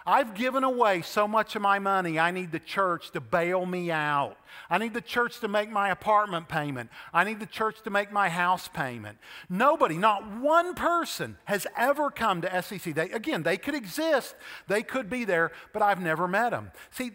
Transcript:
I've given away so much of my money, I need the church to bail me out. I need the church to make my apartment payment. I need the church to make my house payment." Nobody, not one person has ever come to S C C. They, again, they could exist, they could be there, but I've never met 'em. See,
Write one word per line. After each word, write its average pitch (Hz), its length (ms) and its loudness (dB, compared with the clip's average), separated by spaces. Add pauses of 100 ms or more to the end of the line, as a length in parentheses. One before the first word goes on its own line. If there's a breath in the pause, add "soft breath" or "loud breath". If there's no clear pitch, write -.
I've 220 280 4
given 254 280 0
away 233 380 4
so 208 260 0
much 214 280 0
of 208 80 -2
my 196 160 4
money, 185 400 0
I 170 100 4
need 185 220 -4
the 160 80 -4
church 180 520 -2
to 165 80 -6
bail 175 460 0
me 180 240 -4
out. 147 480 0 (320 loud breath)
I 170 80 4
need 220 160 -4
the 233 80 -6
church 240 380 -2
to 220 80 -4
make 208 240 0
my 202 180 2
apartment 196 580 2
payment. 143 440 -4 (200 loud breath)
I 170 120 4
need 208 160 -4
the 214 80 -8
church - 340 -4
to - 80 -10
make 202 220 0
my 202 180 2
house 180 380 0
payment." 120 500 -8 (320 loud breath)
Nobody, 240 480 2
not 208 320 2
one 302 460 2
person 277 680 -2
has 196 200 -2 (100)
ever 277 360 2
come 196 300 0
to 185 120 -4
S 180 140 -2
C 202 100 -10
C. 165 140 -6
They, 160 180 -2
again, 214 320 -4
they 170 160 2
could 285 160 -6
exist, 285 640 -2 (320 loud breath)
they 202 160 0
could 254 260 -6
be 247 160 -4
there, 165 260 2 (220 loud breath)
but 214 80 -4
I've 196 200 4
never 170 260 0
met 214 260 0
'em. 104 180 -6 (200 loud breath)
See, 247 240 -8